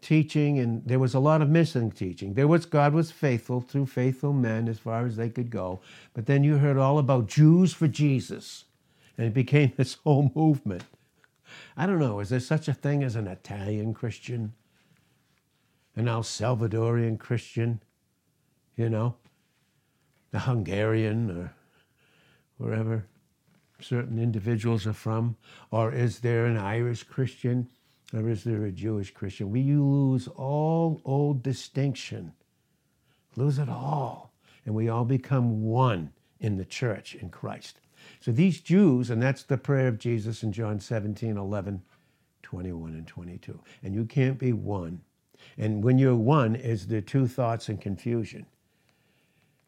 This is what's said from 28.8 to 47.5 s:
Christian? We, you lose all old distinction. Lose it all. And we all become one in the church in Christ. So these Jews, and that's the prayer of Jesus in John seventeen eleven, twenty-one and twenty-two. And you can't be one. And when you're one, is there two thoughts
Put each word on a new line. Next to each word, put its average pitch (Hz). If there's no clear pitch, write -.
Christian? 98
We, 120
you 143
lose 139
all 156
old 139
distinction. 127
Lose 135
it 143
all. 127
And 107
we 110
all 117
become 120
one 110
in 104
the 95
church -
in 95
Christ. -
So 123
these 165
Jews, 143
and 113
that's 139
the 139
prayer 131
of 113
Jesus 113
in 110
John 107
seventeen 107
eleven, 98
twenty-one 85
and 80
twenty-two. 87
And 98
you 113
can't 131
be 127
one. 98
And 107
when 127
you're 131
one, 117
is 113
there 110
two 135
thoughts 113